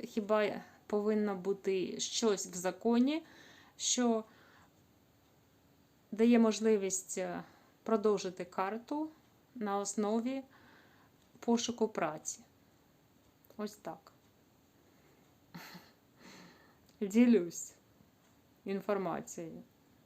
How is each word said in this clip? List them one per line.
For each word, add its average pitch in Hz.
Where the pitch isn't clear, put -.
хіба 208
повинно 208
бути 190
щось -
в 175
законі, 233
що 233
дає 233
можливість, 214
е, 175
продовжити 202
карту 233
на 202
основі 226
пошуку 233
праці. 160
Ось 214
так. -
<laughs> -
Ділюсь 208
інформацією, 180